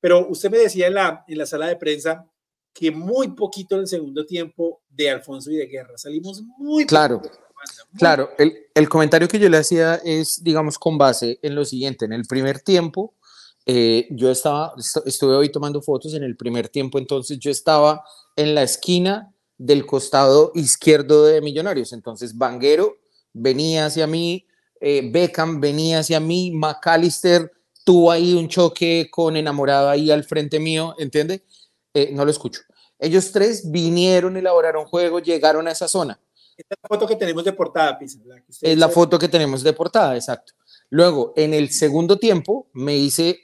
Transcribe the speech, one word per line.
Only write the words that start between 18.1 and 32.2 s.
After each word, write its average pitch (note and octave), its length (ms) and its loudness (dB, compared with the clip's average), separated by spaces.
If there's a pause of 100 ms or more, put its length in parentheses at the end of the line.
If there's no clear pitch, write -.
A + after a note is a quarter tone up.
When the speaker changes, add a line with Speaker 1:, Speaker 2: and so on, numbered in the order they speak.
Speaker 2:
en D3+ 180 0
la D3 100 2
esquina F#3 680 -2 (260)
del C3+ 280 2
costado C#3 680 4
izquierdo D3+ 720 4
de D#3 140 4
Millonarios. D3 540 -6
Entonces, A2+ 440 -14
Vanguero C3+ 600 0 (340)
venía D3 540 -2
hacia D3+ 200 -2
mí, E3+ 400 -4 (360)
eh, C#3 300 0
Beckham E3 500 0
venía D#3+ 380 0
hacia D#3 200 -2
mí, F3 320 -2
McAllister E3 1000 0 (340)
tuvo E3+ 260 6
ahí E3+ 220 2
un E3 160 0
choque E3+ 600 0
con D#3+ 280 -2
Enamorado C#3+ 520 0
ahí D3+ 220 2
al D3+ 140 2
frente D3+ 340 -4
mío, D#3+ 400 -4
¿entiende? D3+ 440 -4 (500)
Eh, C#3+ 180 2
no C#3 140 -2